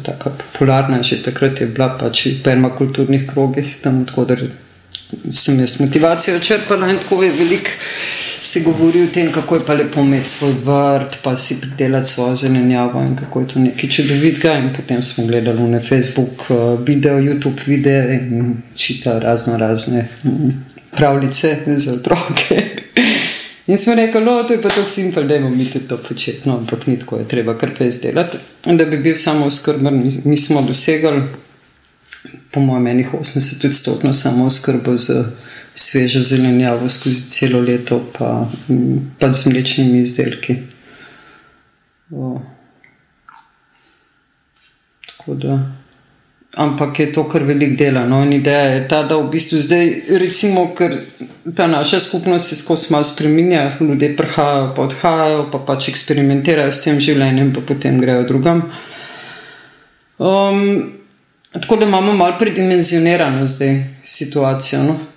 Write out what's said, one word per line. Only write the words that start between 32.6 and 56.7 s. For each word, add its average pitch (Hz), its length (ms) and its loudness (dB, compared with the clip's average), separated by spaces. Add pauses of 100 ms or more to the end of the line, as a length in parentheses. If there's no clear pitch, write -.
enih 127 260 0
osemdesetodstotno 135 1000 0
samooskrbo 127 840 2
z 127 260 0 (500)
svežo 127 480 2
zelenjavo 123 640 2
skozi 127 360 0
celo 123 380 2
leto, 120 400 0 (100)
pa, - 160 -4 (380)
mm, 131 320 0 (180)
pa 135 160 2
z - 160 0
mlečnimi 131 520 2
izdelki. 123 560 -2 (1500)
O. 131 320 -8 (2500)
Tako - 300 -12
da, 135 380 -4 (840)
ampak 147 460 -2
je 147 100 0
to 156 160 -2
kar 151 180 -2
veliko 143 320 0
dela, 135 280 2
no, 131 180 2
in 143 120 2
ideja 143 340 2
je 131 180 0
ta, 151 160 0
da 147 160 0
v 147 100 0
bistvu 160 320 0
zdaj, 170 300 2 (220)
recimo, 180 600 2
ker 170 220 -2 (560)
ta 170 180 0
naša 156 320 0
skupnost 175 480 0
se - 80 0
skozi - 340 0
malo 151 140 2
spreminja, 151 720 2
ljudje 147 360 0
prihajajo 143 600 0
pa 135 80 -2
odhajajo, 156 640 0
pa 143 120 -6
pač 139 280 -4
eksperimentirajo 143 840 2